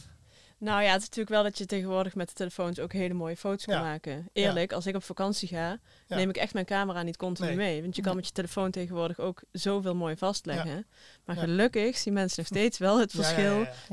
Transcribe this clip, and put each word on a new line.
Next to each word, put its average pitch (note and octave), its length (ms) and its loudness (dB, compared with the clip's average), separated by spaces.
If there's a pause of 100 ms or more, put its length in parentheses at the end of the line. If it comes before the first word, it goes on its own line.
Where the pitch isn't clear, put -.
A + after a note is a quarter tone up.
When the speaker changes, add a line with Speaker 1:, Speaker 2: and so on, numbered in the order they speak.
(580)
Speaker 1:
Nou G#3 260 0
ja, G#3 80 6
het F#3+ 100 6
is - 60 -8
natuurlijk A3 280 -4
wel G#3 80 6
dat G#3 140 0
je G3+ 80 -4
tegenwoordig F#3+ 500 0
met F3+ 120 -2
de - 60 -16
telefoons F3 460 -4
ook E3 140 -6
hele F3+ 200 0
mooie E3+ 240 -4
foto's G3 280 -4
kan G3+ 100 0
Speaker 2:
Ja. D3 60 2
Speaker 1:
maken. D#3 320 -4
Speaker 2:
Ja. D3 80 -6 (120)
Speaker 1:
Eerlijk, F3 400 2
als F3 120 -4
ik F#3+ 100 -2
op F#3+ 80 -4
vakantie G3 440 -2
ga, E3+ 320 -4 (280)
Speaker 2:
Ja. F#3 80 -4
Speaker 1:
neem F#3+ 140 4
ik F#3 80 -2
echt - 160 0
mijn F#3+ 120 -2
camera G3 380 0
niet E3+ 140 -4
continu F3+ 300 -2
Speaker 2:
Nee. E3+ 100 0
Speaker 1:
mee. F3 240 0
Want F3+ 140 -6
je B3 60 -4
kan F#3+ 100 0
Speaker 3:
Nee. F#3 80 0
Speaker 1:
met F3+ 100 -6
je - 60 -12
telefoon F#3+ 360 -2
tegenwoordig F3 480 -2
ook F3+ 220 -2 (100)
zoveel F#3+ 440 0
mooi E3 220 -2
vastleggen. E3+ 580 -2
Speaker 2:
Ja. G#3 80 -6 (420)
Speaker 1:
Maar E3+ 100 -4
Speaker 2:
Ja. E3+ 60 -4
Speaker 1:
gelukkig G#3 560 2
zien G3+ 160 0
mensen F#3+ 240 2
nog G3+ 100 -4
steeds G#3 300 2
wel G3 220 6
het G#3+ 120 2
Speaker 2:
Ja, - 100 -4
ja, - 60 4
ja, D#3+ 60 4
Speaker 1:
verschil G3+ 260 4
Speaker 2:
ja, A3+ 140 -2 (200)